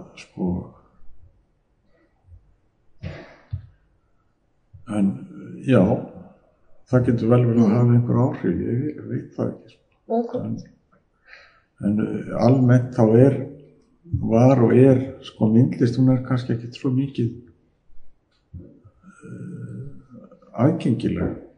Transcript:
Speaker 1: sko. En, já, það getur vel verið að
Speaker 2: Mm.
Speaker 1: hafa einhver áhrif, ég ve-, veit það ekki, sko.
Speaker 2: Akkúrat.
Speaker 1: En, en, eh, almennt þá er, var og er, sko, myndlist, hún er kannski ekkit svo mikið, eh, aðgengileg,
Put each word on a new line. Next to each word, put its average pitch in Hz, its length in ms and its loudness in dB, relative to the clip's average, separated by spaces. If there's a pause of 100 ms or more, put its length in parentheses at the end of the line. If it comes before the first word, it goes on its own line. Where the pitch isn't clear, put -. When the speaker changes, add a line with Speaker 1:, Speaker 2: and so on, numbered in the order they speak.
(140)
Speaker 1:
sko. - 340 -10 (4000)
En, 104 200 0 (520)
já, 127 220 4 (1080)
það 123 160 2
getur 113 240 0
vel 123 140 4
verið 117 160 2
að 107 80 4
Speaker 2:
Mm. 104 60 2
Speaker 1:
hafa 120 180 4
einhver 120 260 2
áhrif, 120 400 -2
ég 117 220 -4
ve-, 147 260 -8
veit 143 280 -10
það 117 160 -4
ekki, - 180 -20
sko. - 500 -10
Speaker 2:
Akkúrat. 233 440 -8 (1160)
Speaker 1:
En, 104 180 -2
en, - 0 -
eh, 107 360 -6
almennt 127 600 2
þá 123 80 2 (120)
er, 135 220 6 (680)
var 117 540 2
og 113 160 4
er, 131 220 6 (240)
sko, - 260 -2
myndlist, 117 500 2
hún 131 140 4
er 127 140 0
kannski 123 280 -4
ekkit 120 220 -8
svo - 160 -6
mikið, 131 380 -2 (1900)
eh, - 1300 -18
aðgengileg, 117 800 -2 (200)